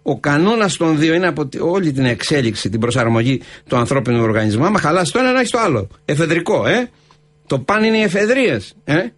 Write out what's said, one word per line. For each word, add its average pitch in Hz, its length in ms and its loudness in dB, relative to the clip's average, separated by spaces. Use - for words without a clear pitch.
Ο 139 180 -2
κανόνας 180 580 2
των 160 220 2
δύο 160 140 2
είναι 180 140 0
από 151 200 -2
τη, - 120 -10
όλη 170 320 0
την 131 140 0
εξέλιξη, 120 640 -2
την 113 100 -4
προσαρμογή 117 640 0
του 131 100 -2
ανθρώπινου 120 440 0
οργανισμού. 110 440 0
Άμα 196 140 2
χαλάσει 165 320 0
το 233 80 -2
ένα, 254 120 2
να 262 80 2
έχεις 247 120 0
το 240 80 0
άλλο. 151 280 0
Εφεδρικό, 160 640 0
ε! 240 220 0
Το 139 120 -2
παν 214 240 0
είναι 220 140 2
οι 220 40 2
εφεδρίες, 208 840 0
ε. - 120 -2